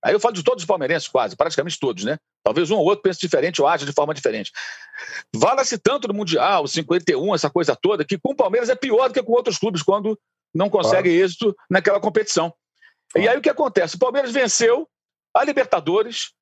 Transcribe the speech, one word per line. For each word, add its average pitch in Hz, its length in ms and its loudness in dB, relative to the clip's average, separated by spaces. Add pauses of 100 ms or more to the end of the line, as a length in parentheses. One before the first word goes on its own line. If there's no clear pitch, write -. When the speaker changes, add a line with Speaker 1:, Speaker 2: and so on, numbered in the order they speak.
Speaker 1:
Aí 139 80 2
eu 208 60 2
falo 233 160 0
de 175 80 -6
todos 202 200 0
os 160 40 -14
palmeirenses, 160 400 -2
quase, 113 280 -2
praticamente 165 440 -4
todos, 101 240 -4
né? 127 160 -4 (240)
Talvez 151 260 0
um 214 60 2
ou 180 80 2
outro 202 200 2
pense 185 180 0
diferente 180 400 0
ou 143 60 4
aja 156 180 0
de 143 80 -8
forma 151 200 2
diferente. 110 380 -4 (880)
Fala-se 254 380 2
tanto 269 320 0
no - 40 -2
Mundial, 170 540 0
cinquenta 165 460 -2
e - 20 2
um, 180 180 -2
essa 151 160 0
coisa 147 240 0
toda, 180 300 0
que 196 140 -4
com 262 160 -4
o - 20 -4
Palmeiras 226 340 0
é 254 60 2
pior 254 320 2
do 247 60 -2
que 254 100 0
com 220 80 -4
outros 240 260 0
clubes 190 240 -2
quando 208 380 0 (340)
não 190 160 0
consegue 185 400 4
Speaker 2:
Claro. 175 160 4
Speaker 1:
êxito 196 300 -2 (140)
naquela 190 320 2
competição. 175 520 -2 (600)
E - 40 -2
Speaker 2:
Claro. 202 100 2
Speaker 1:
aí 254 80 2
o 294 40 -4
que 311 80 0
acontece? 196 460 -2
O 175 40 -14
Palmeiras 254 320 0
venceu 240 580 0 (440)
a 226 80 2
Libertadores 220 1000 -2